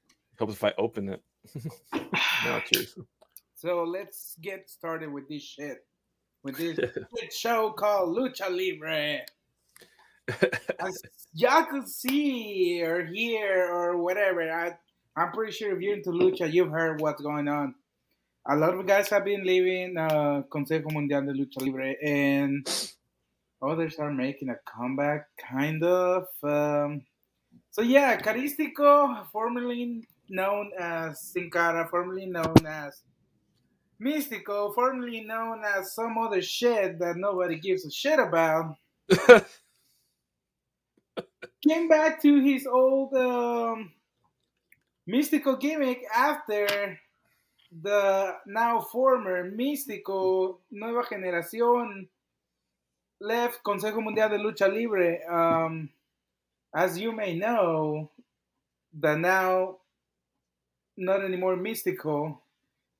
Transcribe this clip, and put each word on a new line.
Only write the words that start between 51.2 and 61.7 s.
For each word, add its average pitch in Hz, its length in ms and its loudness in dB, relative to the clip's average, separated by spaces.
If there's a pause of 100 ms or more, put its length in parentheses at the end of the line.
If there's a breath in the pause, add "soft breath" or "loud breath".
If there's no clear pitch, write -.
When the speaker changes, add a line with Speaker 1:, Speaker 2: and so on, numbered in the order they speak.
Speaker 2:
left 240 420 -2
Consejo 208 400 -4
Mundial 214 280 0
de 208 80 -2
Lucha 208 340 0
Libre. 196 460 0 (120)
Um, 165 600 0 (840)
as 165 240 0
you 226 140 -4
may 208 240 -4
know, 165 760 0 (880)
the 151 180 2
now 185 600 2 (1200)
not 190 280 0
anymore 185 320 0
Místico, 160 840 -4 (600)